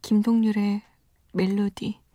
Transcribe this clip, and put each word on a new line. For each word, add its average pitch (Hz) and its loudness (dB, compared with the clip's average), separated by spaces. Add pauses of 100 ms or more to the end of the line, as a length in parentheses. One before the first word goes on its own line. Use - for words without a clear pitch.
김동률의 208 2 (500)
멜로디 202 -2 (160)